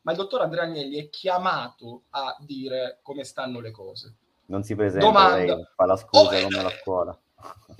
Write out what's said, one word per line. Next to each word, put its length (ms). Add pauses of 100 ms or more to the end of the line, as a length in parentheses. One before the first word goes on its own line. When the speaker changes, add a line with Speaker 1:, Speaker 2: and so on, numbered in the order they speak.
Speaker 1:
ma 100
il 60
dottor 240
Andrea 200
Agnelli 360
è 120
chiamato 1000
a 300
dire 640
come 220
stanno 360
le 100
cose. 440 (320)
Speaker 2:
Non 160
si 120
presenta 300
Speaker 1:
Domanda. 520
Speaker 2:
lei, 180
fa 100
la 120
scusa 240
Speaker 1:
Oh, 140
eh, 80
Speaker 2:
come 160
alla 120
scuola. 480 (600)